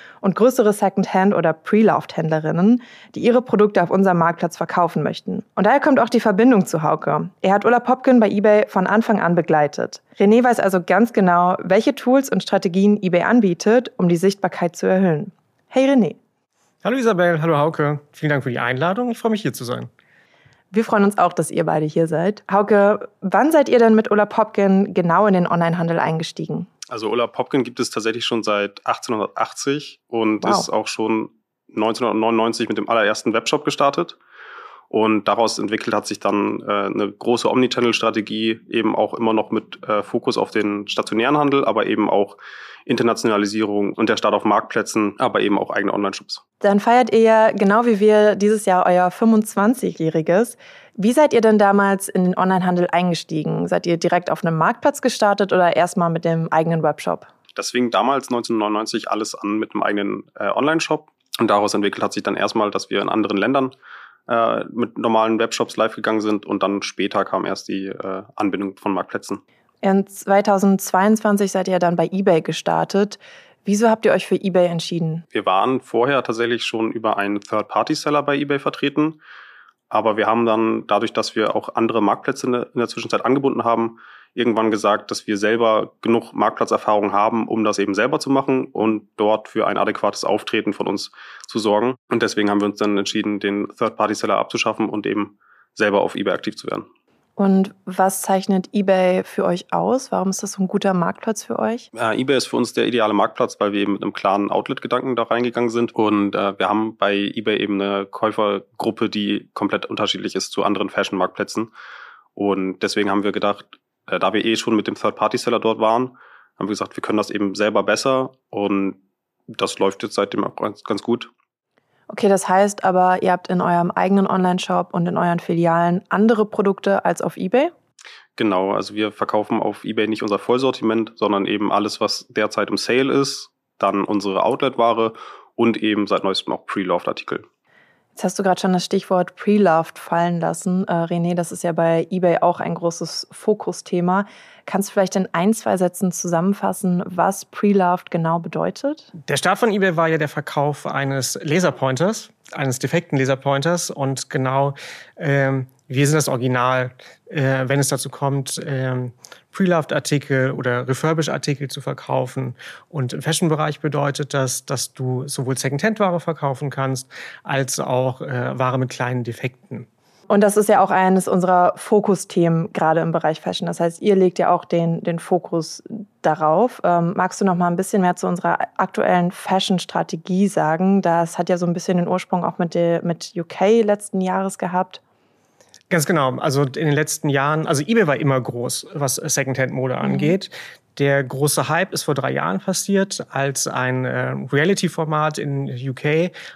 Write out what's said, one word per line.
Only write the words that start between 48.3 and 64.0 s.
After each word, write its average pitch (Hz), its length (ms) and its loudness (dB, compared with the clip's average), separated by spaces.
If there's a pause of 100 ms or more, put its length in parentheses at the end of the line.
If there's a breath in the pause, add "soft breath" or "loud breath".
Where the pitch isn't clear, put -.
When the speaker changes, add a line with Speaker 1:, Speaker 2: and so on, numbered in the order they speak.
Speaker 1:
dieses 208 320 0
Jahr 185 180 4
euer 180 240 4
fünfundzwanzigjähriges. 196 1500 2 (380 loud breath)
Wie 202 180 2
seid 294 220 4
ihr 233 80 6
denn 220 160 6
damals 196 500 4
in 185 160 0
den 180 140 2
Onlinehandel 180 540 2
eingestiegen? 165 760 -2
Seid 180 200 0
ihr 170 100 2
direkt 175 320 0
auf - 160 -4
einem 160 100 0
Marktplatz 226 460 0
gestartet 202 500 0
oder 180 240 4
erstmal 175 360 2
mit 170 140 -4
dem 165 260 0
eigenen 165 320 0
Webshop? - 420 -2 (300)
Speaker 3:
Das - 160 -6
fing 123 180 2
damals 117 400 0
neunzehnhundertneunundneunzig 110 800 -2
alles 107 240 -2
an 104 240 -4
mit 107 160 -6
einem - 80 -2
eigenen, 104 420 -2 (120)
äh, 104 140 -4
Online-Shop. 156 580 -2 (320)
Und 113 100 0
daraus 104 240 2
entwickelt 101 300 -2
hat 104 100 -4
sich 104 80 -6
dann 101 160 -4
erstmal, 104 320 0
dass - 220 -8
wir 101 100 0
in - 80 -4
anderen 104 280 0
Ländern, 131 340 0 (560 loud breath)